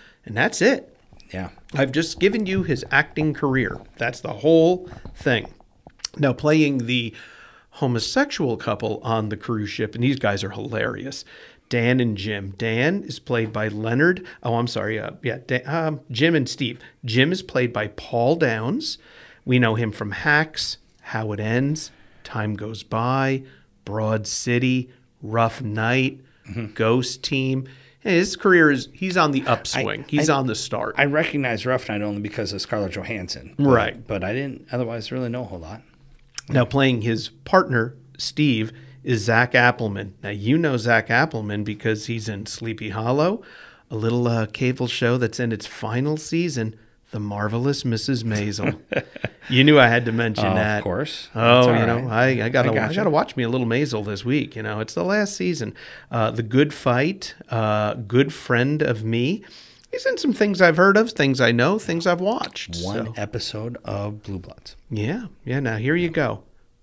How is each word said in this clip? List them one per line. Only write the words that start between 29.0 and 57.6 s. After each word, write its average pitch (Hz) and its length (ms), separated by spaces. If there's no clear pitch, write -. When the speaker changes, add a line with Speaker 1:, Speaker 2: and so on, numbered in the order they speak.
Speaker 1:
on 160 140
the 135 160
upswing. 113 560
Speaker 2:
I, - 60
Speaker 1:
He's 147 200
Speaker 2:
I, 151 60
Speaker 1:
on 135 140
the 110 80
start. - 420
Speaker 2:
I 143 60
recognize 143 600
Rough 127 240
Night 104 140
only 104 200
because 104 300
of 98 80
Scarlett 101 360
Johansson. 92 600
But, 143 120
Speaker 1:
Right. 117 380
Speaker 2:
but 95 180
I 98 80
didn't 135 400
otherwise 117 400
really 127 160
know 123 140
a - 20
whole 92 160
lot. 80 220
Speaker 1:
Now, 127 160
playing 131 380
his 113 260
partner, 131 680
Steve, 117 540
is 117 180
Zach 117 320
Appleman. 110 600
Now, 101 60
you 107 280
know 151 180
Zach 113 320
Appleman 113 540
because 107 440
he's 113 220
in 98 180
Sleepy 113 440
Hollow, 139 520
a 117 40
little, 117 300
uh, 117 200
cable 127 420
show 120 300
that's 120 200
in 117 140
its 104 140
final 127 500
season, 147 580
The 113 80
Marvelous 107 640
Missus 117 400
Maisel. 104 560
Speaker 2:
<laughs> - 140
Speaker 1:
You 131 160
knew 147 160
I 123 80
had 120 160
to 113 80
mention 113 340
Speaker 2:
Of 95 80
Speaker 1:
that. 107 300
Speaker 2:
course. 107 500
Speaker 1:
Oh, 113 60
Speaker 2:
That's 123 260
all 120 100
Speaker 1:
you 113 100
know, 120 220
Speaker 2:
right. 123 320
Speaker 1:
I, 110 40
I 113 60
gotta, 123 180
Speaker 2:
I 113 40
Speaker 1:
I - 40
Speaker 2:
gotcha. 117 180
Speaker 1:
gotta 202 160
watch - 260
me 127 60
a 117 60
little 123 180
Maisel 120 380
this 101 200
week. 131 300
You 110 80
know, 107 160
it's 110 160
the 170 80
last 202 320
season. 156 400
Uh, 113 220
The 113 140
Good 147 280
Fight, 143 640
uh, 107 460